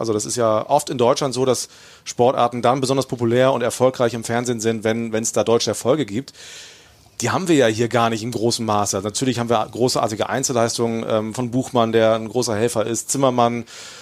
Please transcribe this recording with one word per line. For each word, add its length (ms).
Also 140
das 100
ist 120
ja 320
oft 200
in 80
Deutschland 380
so, 100
dass 240
Sportarten 580
dann 180
besonders 260
populär 460
und 80
erfolgreich 540
im 100
Fernsehen 360
sind, 220
wenn, 300
wenn's 200
da 120
deutsche 260
Erfolge 360
gibt. 260
Die 100
haben 180
wir 80
ja 100
hier 220
gar 220
nicht 120
im 80
großen 340
Maße. 320
Also 120
natürlich 300
haben 120
wir 200
großartige 600
Einzelleistungen, 800
ähm, 260
von 160
Buchmann, 420
der 220
ein 140
großer 280
Helfer 300
ist, 240
Zimmermann, 540